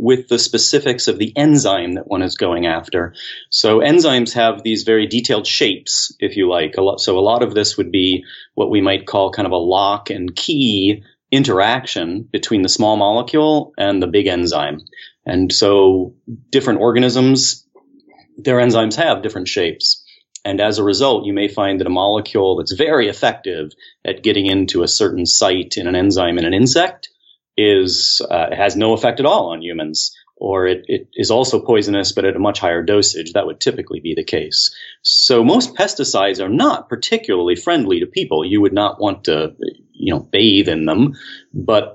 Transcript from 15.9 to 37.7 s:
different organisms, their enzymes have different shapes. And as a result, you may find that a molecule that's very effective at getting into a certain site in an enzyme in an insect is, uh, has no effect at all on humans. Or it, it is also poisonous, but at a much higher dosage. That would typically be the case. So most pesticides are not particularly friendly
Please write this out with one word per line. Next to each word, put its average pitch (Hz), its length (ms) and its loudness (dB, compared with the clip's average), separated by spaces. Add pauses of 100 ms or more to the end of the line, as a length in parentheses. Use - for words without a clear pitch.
different 131 300 0
organisms, 127 840 2 (720)
their 131 180 0
enzymes 113 400 2
have 139 260 0
different 98 240 -8
shapes. - 580 -2 (380)
And 98 160 -4
as 104 200 0
a 107 40 0
result, 101 440 2
you 101 80 -2
may 101 140 0
find 98 320 -2
that 90 60 -2
a 92 40 -2
molecule 98 640 0
that's 85 160 -6
very 139 360 0
effective 92 640 -4 (340)
at - 160 -6
getting 98 240 0
into 95 360 0
a 82 60 0
certain 90 380 0
site 92 500 0
in 90 100 -6
an 90 80 0
enzyme 90 440 2
in 85 80 -2
an 90 80 0
insect 131 560 0 (480)
is, 95 720 2
uh, 85 240 0
has 95 200 0
no 107 200 2
effect 117 260 0
at 131 60 0
all 151 260 0
on 82 80 -10
humans. 80 560 -6 (220)
Or 95 280 0
it, 90 200 0
it - 260 -4
is - 180 -2
also 120 300 2
poisonous, 101 520 0
but 95 120 0
at 95 120 0
a - 20 -2
much 101 200 0
higher 85 240 0
dosage. 85 520 0
That 101 100 0
would 80 160 -8
typically - 400 -4
be 78 140 -6
the 80 100 -4
case. 78 500 -2 (280)
So 117 420 4
most 196 300 2
pesticides 101 640 0
are 95 80 -4
not 135 400 0
particularly 92 680 -2
friendly 98 440 0